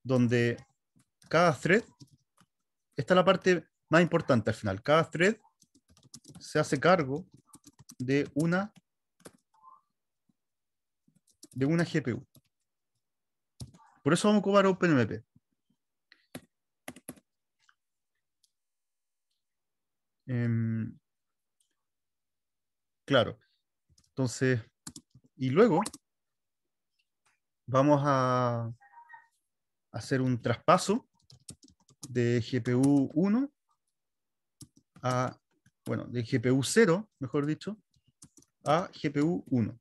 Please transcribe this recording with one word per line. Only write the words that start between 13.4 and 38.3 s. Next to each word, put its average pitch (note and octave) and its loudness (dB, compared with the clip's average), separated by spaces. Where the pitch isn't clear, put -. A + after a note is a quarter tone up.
Por C#3+ 2
eso F#3+ 0
vamos G#3 4
a - 0
ocupar G3 4
Open F#3 2
M B2 4
P. G#2+ -10
Em, A2+ -4
claro. B2+ 0
Entonces, C3 -2
y C3 -4
luego F#3 2
vamos C#3 4
a B2+ 0
hacer C3 -4
un B2+ -4
traspaso F3+ 0
de A#2+ 0
G A#2+ -4
P B2 0
U C#3 2
uno G#3 0
a, B2+ -4
bueno, A#2 -6
de A#2+ -6
G B2 -2
P B2 2
U C3+ 2
cero, G#3 2
mejor C#3+ -4
dicho, D#3 -8